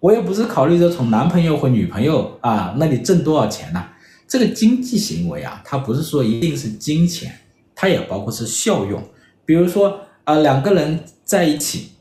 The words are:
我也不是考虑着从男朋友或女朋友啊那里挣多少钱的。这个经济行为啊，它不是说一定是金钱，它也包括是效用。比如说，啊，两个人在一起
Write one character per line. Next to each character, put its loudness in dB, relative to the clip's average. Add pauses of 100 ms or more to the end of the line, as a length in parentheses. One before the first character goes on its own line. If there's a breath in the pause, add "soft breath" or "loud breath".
我 4
也 2
不 -4
是 0
考 0
虑 4
着 4
从 -2
男 2
朋 2
友 2
或 0
女 2
朋 -4
友 0
啊 -2
那 0
里 0
挣 2
多 0
少 2
钱 -8
的。 -8 (380 soft breath)
这 -2
个 2
经 2
济 -2
行 -4
为 -8
啊， -14
它 -6
不 -4
是 -2
说 0
一 0
定 -2
是 -6
金 0
钱， -4 (420)
它 0
也 2
包 -8
括 -6
是 -8
效 -2
用。 -6 (420 soft breath)
比 2
如 4
说， 0 (240 loud breath)
啊， 2
两 4
个 4
人 0 (200)
在 2
一 2
起 -8